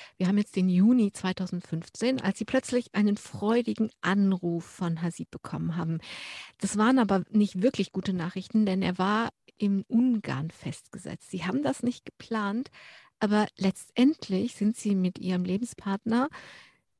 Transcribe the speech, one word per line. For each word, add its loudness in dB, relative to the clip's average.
Wir 0
haben 2
jetzt -2
den 2
Juni 6
zweitausendfünfzehn, -4
als 0
Sie -6
plötzlich -2
einen 2
freudigen -2
Anruf 2
von -4
Hasib -4
bekommen -6
haben. -2
Das -4
waren 4
aber 2
nicht 2
wirklich 0
gute -4
Nachrichten, -2
denn 0
er 0
war 0
in 0
Ungarn 0
festgesetzt. -12
Sie -6
haben -2
das -4
nicht -4
geplant, -6
aber 2
letztendlich 0
sind 0
Sie 0
mit 0
Ihrem 0
Lebenspartner, -2